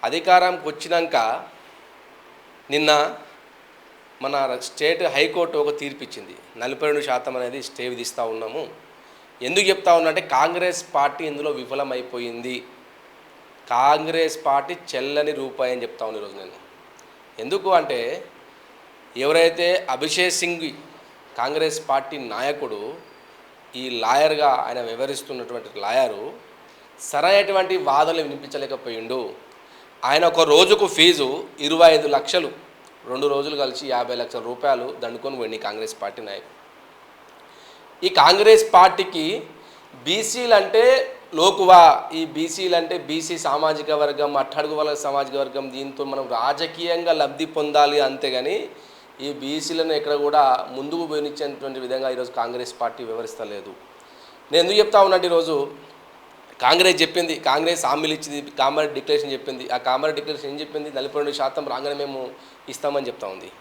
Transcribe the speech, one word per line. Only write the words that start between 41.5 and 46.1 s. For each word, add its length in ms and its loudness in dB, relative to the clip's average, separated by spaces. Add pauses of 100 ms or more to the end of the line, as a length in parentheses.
ఈ 120 -4
బీసీలు 560 -2
అంటే 160 -4
బీసీ 400 -6
సామాజిక 540 -2
వర్గం, 520 0
అట్టడుగు 380 -4
వర్గ 120 -2
సామాజిక 420 -4
వర్గం, 420 -4
దీంతో 260 -8
మనం 240 -6 (120)